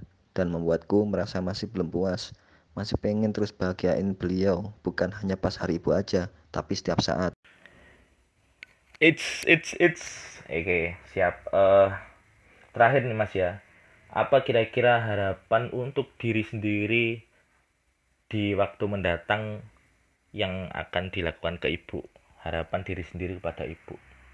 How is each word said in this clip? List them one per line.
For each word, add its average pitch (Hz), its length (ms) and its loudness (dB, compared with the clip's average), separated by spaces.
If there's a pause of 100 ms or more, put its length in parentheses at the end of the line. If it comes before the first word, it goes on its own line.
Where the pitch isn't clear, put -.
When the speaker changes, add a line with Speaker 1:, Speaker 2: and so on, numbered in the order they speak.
(360)
Speaker 1:
dan 90 160 0
membuatku 85 560 2
merasa 92 320 -2
masih 92 320 -4
belum 90 160 -2
puas. 90 480 -4 (400)
Masih - 240 -2
pengen 107 320 0
terus 104 240 -4
bahagiain 92 560 0
beliau, 92 720 0
bukan 90 240 -2 (160)
hanya 95 160 -2
pas 92 160 -2
hari 90 240 -2
ibu 76 160 2
aja, 92 320 0 (240)
tapi 82 240 -4
setiap - 240 -2
saat. - 320 -2 (1700)
Speaker 2:
It's, - 480 4
it's, 165 320 2
it's. - 240 4 (480)
Oke, 85 480 -2 (160)
siap. 90 240 0 (160)
Eh, 98 400 8 (800)
terakhir 123 320 6
nih, 117 80 -2
Mas, 107 160 -2
ya. 92 320 0 (480)
Apa 127 320 4
kira-kira 117 560 4
harapan 107 720 -2
untuk 123 480 -6
diri 110 240 0
sendiri 107 800 -2 (1040)
di 104 280 0
waktu 98 320 0
mendatang 104 760 -2 (720)
yang 95 400 -4
akan 90 400 -4
dilakukan 85 480 -4
ke 73 80 0
Ibu? - 320 -8 (400)
Harapan 82 400 -4
diri 90 240 -8
sendiri 90 320 -8
kepada 82 240 -6
Ibu. - 320 -12 (380)